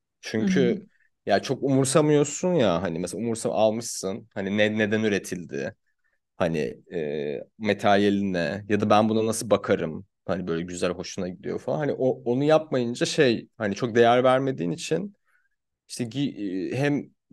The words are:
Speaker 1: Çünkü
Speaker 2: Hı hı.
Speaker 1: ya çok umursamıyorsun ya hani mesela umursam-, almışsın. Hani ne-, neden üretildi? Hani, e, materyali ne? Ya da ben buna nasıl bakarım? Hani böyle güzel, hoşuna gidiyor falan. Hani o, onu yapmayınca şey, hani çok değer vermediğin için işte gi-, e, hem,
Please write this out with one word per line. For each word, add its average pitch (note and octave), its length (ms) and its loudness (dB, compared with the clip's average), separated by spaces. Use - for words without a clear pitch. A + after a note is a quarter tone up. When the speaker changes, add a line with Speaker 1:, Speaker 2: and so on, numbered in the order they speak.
Speaker 1:
Çünkü A2 240 -4
Speaker 2:
Hı A#2 100 2
hı. - 60 -8
Speaker 1:
ya G2 160 2
çok B2+ 220 -4
umursamıyorsun C#3+ 920 2
ya G2+ 280 4
hani E2+ 180 -2
mesela F2+ 240 -6
umursam-, A#2 280 -4
almışsın. A2 800 -2
Hani G2 240 -4
ne-, G#2+ 200 2
neden G#2+ 260 0
üretildi? F2+ 720 -4
Hani, E2 220 0
e, D2 480 -6
materyali G2+ 760 2
ne? F2+ 360 -4
Ya G#2 120 2
da G#2+ 80 2
ben G#2+ 200 6
buna A2 180 0
nasıl A2 220 -6
bakarım? F2 560 0
Hani F#2 220 -4
böyle E2+ 160 -4
güzel, F2+ 280 -4
hoşuna F2+ 380 -8
gidiyor F2+ 300 -8
falan. C#3 200 -4
Hani C#3+ 140 -2
o, C3 160 0
onu C3+ 100 0
yapmayınca D3 640 2
şey, B2+ 520 2
hani G2+ 180 -2
çok A#2 200 -4
değer A#2+ 280 6
vermediğin C3 480 2
için E3+ 440 -4
işte - 160 -8
gi-, G#2 680 -4
e, A#2+ 40 -4
hem, C#3+ 340 -2